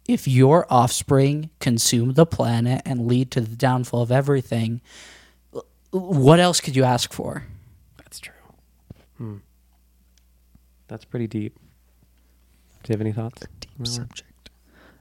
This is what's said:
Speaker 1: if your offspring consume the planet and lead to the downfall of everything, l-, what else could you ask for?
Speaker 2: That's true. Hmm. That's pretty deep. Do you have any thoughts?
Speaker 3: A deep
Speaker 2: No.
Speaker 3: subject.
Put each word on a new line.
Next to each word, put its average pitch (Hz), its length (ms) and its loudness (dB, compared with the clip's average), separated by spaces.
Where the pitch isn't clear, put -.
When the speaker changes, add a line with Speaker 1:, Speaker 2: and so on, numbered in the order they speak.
Speaker 1:
if 240 220 -2
your 135 420 4
offspring 139 800 2
consume 120 520 0
the 160 120 6
planet 120 600 0
and 120 220 -4
lead 123 240 0
to - 80 -2
the 113 160 -6
downfall 127 460 0
of 120 100 -2
everything, 123 720 0
l-, - 80 -12
what 175 500 4
else 180 180 2
could 135 160 -6
you 131 80 4
ask 123 300 0
for? 143 320 -10
Speaker 2:
That's - 220 -20
true. - 140 -20
Hmm. 107 200 -12
That's 113 160 -16
pretty 120 220 -6
deep. 107 300 -8
Do - 80 -8
you - 40 0
have 104 60 -6
any 110 120 -4
thoughts? 113 300 -10
Speaker 3:
A - 40 -16
deep - 180 -20
Speaker 2:
No. 120 60 -12
Speaker 3:
subject. - 640 -14